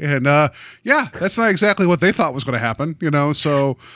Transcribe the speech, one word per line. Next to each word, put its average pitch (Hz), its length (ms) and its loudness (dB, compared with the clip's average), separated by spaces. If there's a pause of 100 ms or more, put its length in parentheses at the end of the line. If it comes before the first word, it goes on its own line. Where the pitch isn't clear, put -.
and, 143 240 -2
uh, 143 240 4 (340)
yeah, 262 260 0 (100)
that's 185 180 -2
not 226 140 2
exactly 202 340 2
what 175 140 2
they 180 140 2
thought 160 200 -2
was 143 120 -6
gonna 120 140 -2
happen, 131 420 -4
you 156 100 -2
know. 147 220 0
So, 139 440 0 (180)